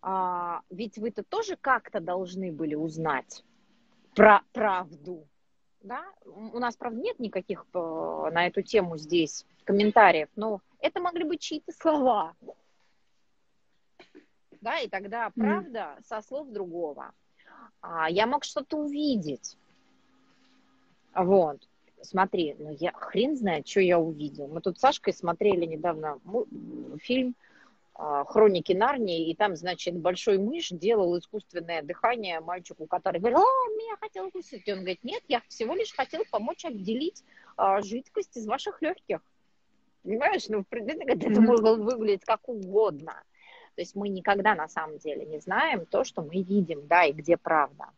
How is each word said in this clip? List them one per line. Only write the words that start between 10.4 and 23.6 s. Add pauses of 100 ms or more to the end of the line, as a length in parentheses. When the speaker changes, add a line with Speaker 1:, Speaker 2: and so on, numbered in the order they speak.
Speaker 1:
это
могли
быть
чьи-то
слова. (2250)
Да,
и
тогда
Speaker 2:
Мгм.
Speaker 1:
правда
со
слов
другого. (680)
А,
я
мог
что-то
увидеть. (1600)
Вот. (440)
Смотри,
ну
я
хрен
знает,